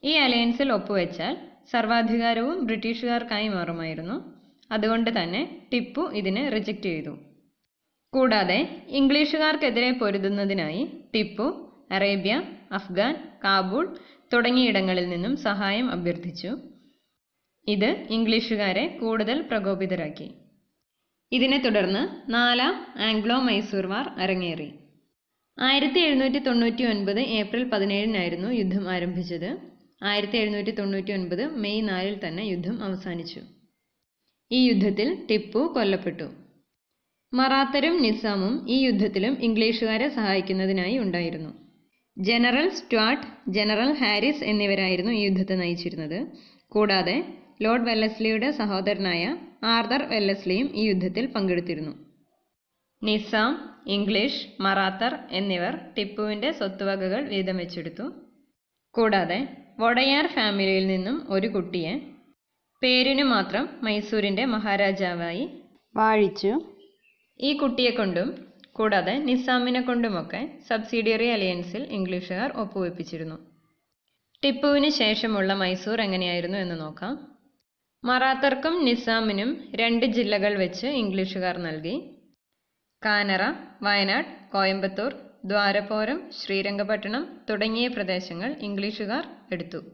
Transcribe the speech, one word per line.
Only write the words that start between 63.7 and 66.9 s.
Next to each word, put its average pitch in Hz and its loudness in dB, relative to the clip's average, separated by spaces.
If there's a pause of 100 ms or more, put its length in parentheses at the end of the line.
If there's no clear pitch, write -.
മൈസൂരിൻ്റെ 208 0 (100)
മഹാരാജാവായി 196 0 (500)
വാഴിച്ചു. 214 4 (840)